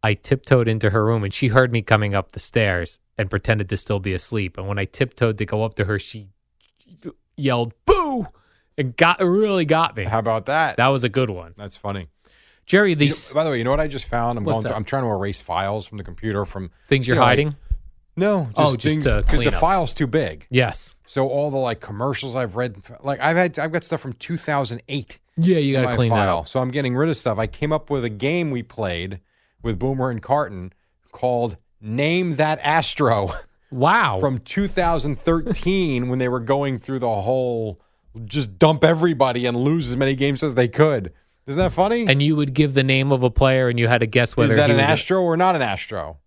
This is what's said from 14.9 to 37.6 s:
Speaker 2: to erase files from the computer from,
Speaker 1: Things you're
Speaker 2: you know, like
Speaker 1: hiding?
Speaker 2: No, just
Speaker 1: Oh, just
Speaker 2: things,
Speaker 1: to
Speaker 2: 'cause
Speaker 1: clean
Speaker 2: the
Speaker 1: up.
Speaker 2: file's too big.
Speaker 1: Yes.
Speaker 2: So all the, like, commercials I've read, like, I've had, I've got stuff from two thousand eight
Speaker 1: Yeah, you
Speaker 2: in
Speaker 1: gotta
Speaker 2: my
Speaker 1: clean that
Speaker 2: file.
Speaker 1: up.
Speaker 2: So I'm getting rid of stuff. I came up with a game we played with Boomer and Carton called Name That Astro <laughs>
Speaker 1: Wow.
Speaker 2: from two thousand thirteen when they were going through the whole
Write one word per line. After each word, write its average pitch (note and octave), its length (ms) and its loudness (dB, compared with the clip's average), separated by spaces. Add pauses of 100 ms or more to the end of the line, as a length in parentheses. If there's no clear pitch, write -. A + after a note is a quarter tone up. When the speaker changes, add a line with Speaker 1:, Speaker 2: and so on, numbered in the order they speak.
Speaker 2:
to A#2 60 -2
erase G2 320 -4
files G2 460 -4
from G#2+ 100 -16
the F#2+ 60 -10
computer G2+ 420 -6
from, F#2 240 -12 (180)
Speaker 1:
Things C3+ 200 2
you're B2+ 80 4
Speaker 2:
you D3+ 40 2
know, B2+ 60 8
like A#2+ 60 8
Speaker 1:
hiding? C#3+ 240 2 (600)
Speaker 2:
No, F#3+ 320 0
just G#2+ 100 -12
Speaker 1:
Oh, D3 180 4
just G#2+ 80 -8
Speaker 2:
things, D#3 220 0
Speaker 1:
to A#2 180 2
Speaker 2:
'cause - 140 4
Speaker 1:
clean B2+ 120 4
Speaker 2:
the - 60 -2
Speaker 1:
up. - 60 2
Speaker 2:
file's F3 320 2
too D3+ 140 -2
big. A2 420 -2
Speaker 1:
Yes. B2 440 0 (120)
Speaker 2:
So C3+ 220 -2
all C#3+ 240 -2
the, C#3 60 -4
like, B2 220 -2
commercials A#2+ 560 -6
I've A#2 200 -4
read, A#2+ 200 -4 (260)
like, C#3 200 -4
I've D#3+ 160 2
had, F3+ 200 0
I've D#3 140 -4
got E3 120 -4
stuff - 180 -6
from C3 120 -10
two - 240 -10
thousand C#3 520 -4
eight - 300 -10 (180)
Speaker 1:
Yeah, E3+ 200 4
you C#3 180 2
Speaker 2:
in C3 60 2
Speaker 1:
gotta B2 100 2
Speaker 2:
my A#2+ 40 -2
Speaker 1:
clean A#2 140 2
that A#2 60 2 (120)
Speaker 2:
file. F2 120 0
Speaker 1:
up. E2 80 -10
Speaker 2:
So - 120 -2
I'm B2+ 100 -2
getting B2+ 260 -2
rid D3+ 140 2
of D3 60 -2
stuff. G#2+ 240 -2
I A2 80 0
came D3+ 240 -4
up D3+ 180 -4
with C3+ 140 -2
a A#2 60 -4
game C#3+ 420 -2
we B2 100 -6
played F#2 580 -6 (440)
with A2+ 160 -4
Boomer C3 320 -2
and A2 100 -6
Carton G2+ 520 -2 (380)
called A#2+ 440 -2 (260)
Name D#3 500 -2
That D3+ 300 0
Astro B2 720 0 (200)
<laughs> - 200 -20
Speaker 1:
Wow. C#3 480 2
Speaker 2:
from C3 200 0
two - 280 -4
thousand D3+ 500 0
thirteen E3 920 0
when B2+ 100 -2
they B2+ 80 0
were B2 140 -2
going C3+ 360 0
through C3 220 -6
the A#2+ 80 -2 (140)
whole A#2 580 -2 (460)